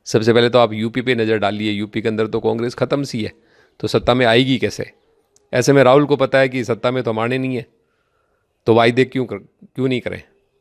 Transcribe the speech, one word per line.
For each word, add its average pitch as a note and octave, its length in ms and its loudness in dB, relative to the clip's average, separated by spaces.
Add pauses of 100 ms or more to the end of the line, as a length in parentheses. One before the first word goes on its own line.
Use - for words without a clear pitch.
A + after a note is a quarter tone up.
सबसे A2+ 280 2
पहले A#2+ 180 4
तो B2 80 2
आप A#2 140 4
यूपी A2+ 280 -4
पे B2 140 -2
नज़र A2+ 240 0
डालिए, G#2 340 -2
यूपी G#2 300 -6
के A2+ 60 -2
अंदर A2 180 -2
तो A2 140 -4
कांग्रेस A2+ 340 -2
ख़त्म - 280 -2
सी B2+ 200 -6
है, G#2 100 -8 (480)
तो A2 80 -4
सत्ता B2 260 0
में B2+ 120 2
आएगी B2+ 320 4
कैसे? G2+ 340 -6 (600)
ऐसे B2+ 200 2
में C#3 120 6
राहुल C3+ 200 6
को C#3+ 120 -2
पता C3+ 220 0
है C3+ 100 2
कि B2+ 160 -4
सत्ता A2+ 260 -2
में B2+ 120 -4
तो A#2 80 -4
हम A2 80 -4
आने A#2+ 200 -2
नहीं C3 180 -6
है, A#2 100 -10 (1000)
तो A2+ 80 4
वायदे A#2+ 300 4
क्यों B2+ 220 -6
कर, G#2 100 -10
क्यों - 520 -8
नहीं B2+ 120 -2
करें? F#2 220 -10 (380)